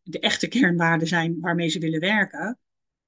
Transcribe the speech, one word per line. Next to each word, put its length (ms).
de 160
echte 280
kernwaarden 600
zijn 320
waarmee 280
ze 120
willen 200
werken. 600